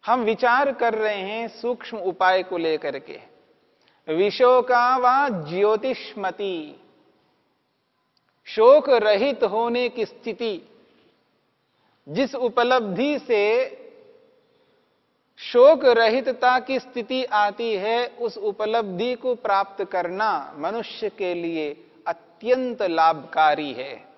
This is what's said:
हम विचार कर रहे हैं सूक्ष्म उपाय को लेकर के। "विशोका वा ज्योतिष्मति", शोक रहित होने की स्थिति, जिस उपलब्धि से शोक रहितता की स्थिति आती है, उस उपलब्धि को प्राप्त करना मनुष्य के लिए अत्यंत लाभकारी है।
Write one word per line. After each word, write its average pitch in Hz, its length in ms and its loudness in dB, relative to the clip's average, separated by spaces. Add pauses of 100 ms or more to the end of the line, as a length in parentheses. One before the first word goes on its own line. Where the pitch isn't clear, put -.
हम 247 140 0
विचार 240 520 0
कर 233 220 -2
रहे 214 260 -4
हैं 220 280 -8
सूक्ष्म - 500 -10
उपाय 185 440 2
को 185 160 -6
लेकर 156 400 -4
के। - 220 -16 (920)
"विशोका 247 840 4
वा 262 320 2
ज्योतिष्मति", 190 1500 -4 (1600)
शोक 254 440 6
रहित 220 560 2
होने 233 440 -2
की 226 180 -6
स्थिति, 220 560 -8 (1500)
जिस 220 260 -4
उपलब्धि 247 840 0
से 226 560 0 (1600)
शोक 269 460 6
रहितता 247 760 4
की 262 200 -4
स्थिति 254 460 -6
आती 208 500 -2
है, 226 320 -2
उस 226 320 -8
उपलब्धि 214 760 -4
को 240 200 -4
प्राप्त 196 500 -4
करना 180 720 -4
मनुष्य 196 540 -8
के 185 240 -6
लिए 165 560 -8 (160)
अत्यंत 240 760 -4
लाभकारी 156 920 0
है। 123 320 -12 (140)